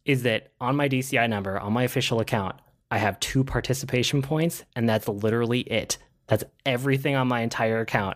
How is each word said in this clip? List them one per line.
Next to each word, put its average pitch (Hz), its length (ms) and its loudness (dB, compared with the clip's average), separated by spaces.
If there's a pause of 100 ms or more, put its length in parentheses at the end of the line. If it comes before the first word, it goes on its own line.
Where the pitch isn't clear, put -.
is 131 180 2
that 113 360 0
on 127 160 0
my 143 120 2
D 131 160 0
C 131 160 0
I 117 80 4
number, 98 320 -2
on 104 120 -4
my 120 120 2
official 123 360 0
account, 104 360 -2 (340)
I 117 80 0
have 104 220 0
two - 240 0
participation 131 800 -2
points, 156 420 -2 (100)
and 117 140 2
that's 110 180 0
literally 113 520 0
it. - 400 -4 (280)
That's - 180 2 (200)
everything 135 500 2
on 131 120 2
my 123 140 2
entire 113 400 0
account. 101 340 0